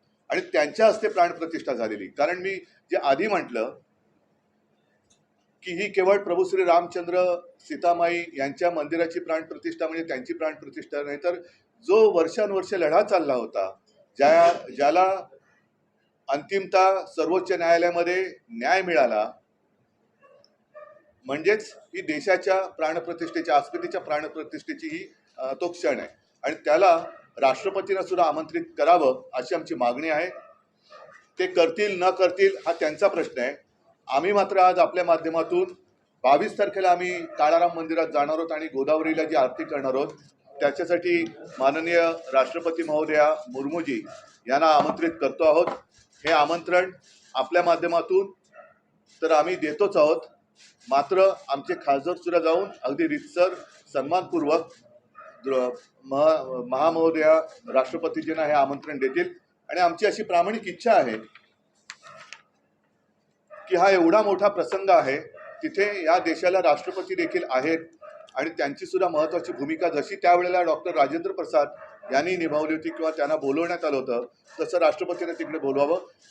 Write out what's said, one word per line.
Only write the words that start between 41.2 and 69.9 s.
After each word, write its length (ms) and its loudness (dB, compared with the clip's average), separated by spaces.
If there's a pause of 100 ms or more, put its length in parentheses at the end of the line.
माननीय 520 2 (220)
राष्ट्रपती 500 0
महोदया 500 2 (180)
मुर्मूजी 520 -6 (440)
यांना 200 2
आमंत्रित 440 2 (100)
करतो 220 -2
आहोत. 240 4 (580)
हे 60 0
आमंत्रण 600 2 (420)
आपल्या 300 2
माध्यमातून 680 0 (880)
तर 100 0
आम्ही 240 4
देतोच 420 0
आहोत, 240 4 (680)
मात्र 400 4 (200)
आमचे 240 -4
खासदार 420 -2
सुद्धा 240 0
जाऊन 300 0 (140)
अगदी 240 -2
रीतसर, 460 -2 (400)
सन्मानपूर्वक 800 -2 (720)
द्र-, 260 0 (340)
महा-, 640 0
महामहोदया 720 4 (340)
राष्ट्रपतीजींना 720 -2
हे 60 0
आमंत्रण 460 0
देतील. 320 -2 (400)
आणि 100 -4
आमची 260 2
अशी 180 -2
प्रामाणिक 440 0
इच्छा 260 0
आहे 240 2 (2500)
की 60 0
हा 160 6
एवढा 300 6
मोठा 260 2
प्रसंग 420 -2
आहे, 300 4 (440)
तिथे 420 -2
या 140 4
देशाला 400 0
राष्ट्रपती 560 0
देखील 340 -2
आहेत 300 -2 (560)
आणि 140 -4
त्यांची 360 -6
सुद्धा 220 0
महत्त्वाची 440 -2
भूमिका, 380 -4
जशी 260 -4